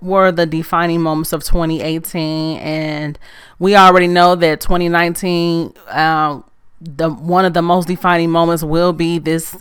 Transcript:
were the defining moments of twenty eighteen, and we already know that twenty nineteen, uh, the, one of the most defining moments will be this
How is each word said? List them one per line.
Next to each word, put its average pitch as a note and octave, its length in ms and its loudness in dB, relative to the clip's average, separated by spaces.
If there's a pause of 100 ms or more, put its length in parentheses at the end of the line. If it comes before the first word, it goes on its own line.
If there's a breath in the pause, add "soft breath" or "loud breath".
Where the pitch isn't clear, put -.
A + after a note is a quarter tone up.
were F#3+ 300 2
the E3+ 160 0
defining E3 540 -2
moments D#3+ 320 -4
of D#3 120 -6
twenty D#3+ 380 0
eighteen, D#3+ 760 -6
and D3+ 600 -8 (400 soft breath)
we F#3+ 160 2
already F#3 320 8
know F3 300 4
that E3 240 0
twenty F3 280 0
nineteen, E3+ 840 -2 (160)
uh, D#3 520 -2 (400)
the, D#3+ 300 -4
one F3 340 0
of F#3 80 0
the E3+ 100 0
most F3 260 0
defining F3 420 0
moments E3+ 320 0
will E3 300 0
be E3 260 -2
this D#3+ 420 -4